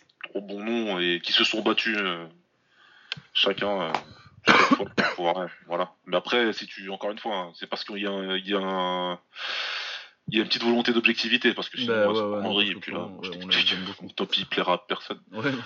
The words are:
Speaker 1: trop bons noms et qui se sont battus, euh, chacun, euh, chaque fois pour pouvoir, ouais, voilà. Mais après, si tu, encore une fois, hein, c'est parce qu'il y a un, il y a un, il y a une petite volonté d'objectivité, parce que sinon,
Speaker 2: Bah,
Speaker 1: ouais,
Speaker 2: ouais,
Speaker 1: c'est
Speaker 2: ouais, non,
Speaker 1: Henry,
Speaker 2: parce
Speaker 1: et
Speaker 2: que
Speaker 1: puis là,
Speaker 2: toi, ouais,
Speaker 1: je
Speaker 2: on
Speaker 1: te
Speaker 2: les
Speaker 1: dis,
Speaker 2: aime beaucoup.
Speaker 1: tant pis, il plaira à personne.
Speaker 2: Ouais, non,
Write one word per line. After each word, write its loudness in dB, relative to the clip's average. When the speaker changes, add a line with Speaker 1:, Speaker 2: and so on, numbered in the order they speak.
Speaker 1:
trop -4
bons -10
noms 0
et 2
qui -4
se 4
sont 0
battus, 0
euh, -2
chacun, 0
euh, -2
chaque 8
fois 4
pour 0
pouvoir, 2
ouais, -4
voilà. -2
Mais 0
après, 2
si -8
tu, -12
encore -4
une -10
fois, -4
hein, -6
c'est -12
parce -6
qu'il -8
y -2
a 0
un, -2
il -4
y 0
a 2
un, 0
il -4
y 6
a 6
une -2
petite 0
volonté 4
d'objectivité, 2
parce -6
que -10
sinon, 0
Speaker 2:
Bah, 4
Speaker 1:
ouais, 6
Speaker 2:
ouais, 4
Speaker 1:
c'est 4
Speaker 2:
ouais, -2
non, -2
Speaker 1:
Henry, 4
Speaker 2:
parce 2
Speaker 1:
et -2
Speaker 2:
que -10
Speaker 1:
puis -10
là, -6
Speaker 2:
toi, -6
ouais, -14
Speaker 1:
je -8
Speaker 2:
on -10
Speaker 1:
te 6
Speaker 2:
les 4
Speaker 1:
dis, 2
Speaker 2:
aime -4
beaucoup. -12
Speaker 1:
tant -2
pis, -2
il -8
plaira 0
à 4
personne. -8
Speaker 2:
Ouais, -2
non, -4